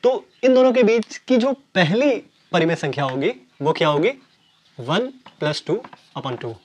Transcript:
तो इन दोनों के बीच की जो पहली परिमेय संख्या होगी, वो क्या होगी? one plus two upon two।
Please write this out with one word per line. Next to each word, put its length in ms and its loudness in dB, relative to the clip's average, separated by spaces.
तो 80 4
इन 100 6
दोनों 200 6
के 100 2
बीच 340 0
की 200 0
जो 140 2
पहली 360 2
परिमेय 240 0
संख्या 280 -6
होगी, 280 -2
वो 120 0
क्या 140 0
होगी? 240 0
one 300 -4
plus 280 -4
two 120 -2
upon 240 -8
two। 240 -10